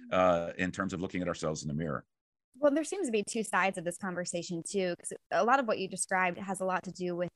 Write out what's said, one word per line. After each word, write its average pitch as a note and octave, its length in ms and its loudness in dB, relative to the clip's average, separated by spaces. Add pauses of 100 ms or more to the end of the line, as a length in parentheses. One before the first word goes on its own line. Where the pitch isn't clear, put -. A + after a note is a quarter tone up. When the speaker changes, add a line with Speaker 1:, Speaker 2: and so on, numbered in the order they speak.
(120)
Speaker 1:
uh, F2 460 6
in F#2 120 0
terms F#2 220 -2
of E2+ 80 -2
looking F#2 220 -2
at F2 60 -2
ourselves D#2 340 -2
in D2+ 60 -6
the D2 60 -2
mirror. D2 300 -2 (540)
Speaker 2:
Well, C#4+ 140 4
there D4+ 120 2
seems F#4 220 -2
to A#3 60 -2
be G#3+ 160 2
two A3 140 -2
sides F#3+ 340 0
of E3+ 80 -6
this F3 140 -4
conversation F3 680 -4
too, F#3 320 0
'cause - 140 -12 (180)
a F3+ 140 4
lot C4 160 6
of A#3+ 60 -2
what G#3+ 120 2
you F#3+ 100 -2
described F#3 500 0
has F#3+ 220 -4
a F#3 40 -2
lot F3+ 200 0
to F#3 60 -8
do F3 240 -4
with F3 220 -2